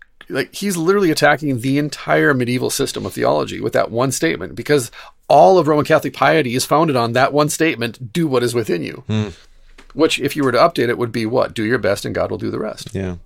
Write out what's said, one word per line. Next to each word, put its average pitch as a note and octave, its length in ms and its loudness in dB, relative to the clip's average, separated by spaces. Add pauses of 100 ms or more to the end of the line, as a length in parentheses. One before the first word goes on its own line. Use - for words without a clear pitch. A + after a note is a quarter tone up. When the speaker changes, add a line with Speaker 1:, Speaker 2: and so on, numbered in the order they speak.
(300)
Speaker 1:
like, B2+ 240 -6
he's G3 240 -4
literally F3+ 340 2
attacking D3 500 0
the C3+ 180 0
entire D3+ 560 0
medieval B2 340 0
system A2 360 -4
of G2+ 80 -8
theology A#2+ 460 0
with G#2 140 -4
that A#2 180 0
one B2 200 0
statement, D#3+ 440 -4
because A#2+ 360 -2 (360)
all F3+ 300 8
of D#3 100 2
Roman D3 180 2
Catholic C#3+ 280 2
piety C#3+ 420 2
is B2+ 100 -2
founded D#3 300 2
on A#2 180 0
that B2+ 200 2
one D3 160 2
statement, A#2 640 -2
"Do E3 140 0
what B2+ 160 2
is A#2 120 0
within D3 280 -2
you." - 240 -10
Speaker 2:
Hmm. G#2+ 220 -2 (640)
Speaker 1:
Which, D3 260 2
if C#3 160 -2
you D3 80 0
were C3 80 2
to A#2+ 80 2
update C3 300 2
it, A#2 100 -2
would A#2 120 -4
be A2+ 140 -2
what? A2+ 300 -2
"Do A2+ 80 -4
your A#2 160 0
best G2+ 260 -2
and A2+ 80 -6
God F2+ 180 -2
will G2+ 60 -6
do G#2 140 -6
the A2 80 -6
rest." - 340 -10
Speaker 2:
Yeah. F#2 220 -6 (100)